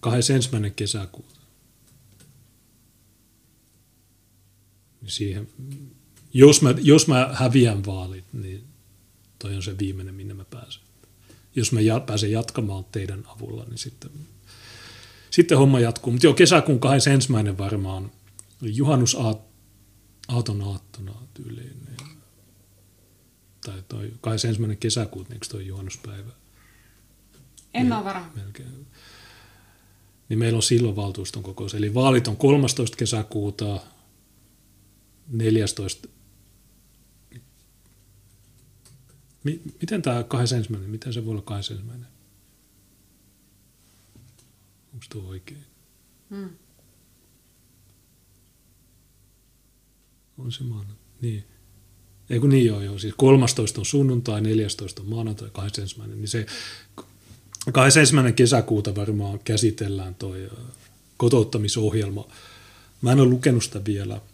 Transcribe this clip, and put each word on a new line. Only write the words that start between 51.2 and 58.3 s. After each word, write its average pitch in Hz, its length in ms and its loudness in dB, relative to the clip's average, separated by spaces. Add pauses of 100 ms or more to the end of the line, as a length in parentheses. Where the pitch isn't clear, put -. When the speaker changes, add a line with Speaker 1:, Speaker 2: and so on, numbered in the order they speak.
Speaker 1:
niin. 110 240 -6 (840)
Ei 120 100 0
kun 139 100 4
niin, 131 160 6
joo, 107 140 0
joo. 101 180 -8
Siis 104 180 -8
kolmastoista 127 640 4
on 98 60 -6
sunnuntai, 123 540 0
neljästoista 107 600 -2
on 98 60 -12
maanantai, 107 440 -8
kahdeskymmenesensimmäinen. 104 640 -10
Niin 107 100 -8
se 110 180 -6 (1300)
kahdeskymmenesensimmäinen 131 640 6